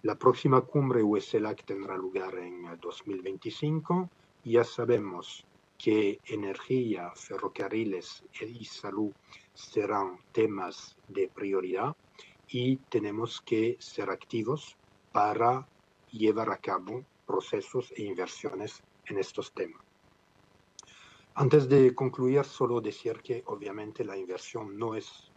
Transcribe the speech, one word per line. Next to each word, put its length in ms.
La 120
próxima 460
cumbre 400
ucelac 640
tendrá 320
lugar 380
en, 300
eh, 160
dos 240
mil 160
veinticinco. 880
Ya 200
sabemos 840
que 480
energía, 920
ferrocarriles 1080
y 240
salud 460
serán 640
temas 680
de 220
prioridad 680
y 260
tenemos 640
que 380
ser 300
activos 680
para 520
llevar 400
a 60
cabo 460
procesos 680
e 80
inversiones 800
en 120
estos 360
temas. 280
Antes 340
de 260
concluir, 480
solo 380
decir 420
que 220
obviamente 580
la 140
inversión 600
no 180
es 420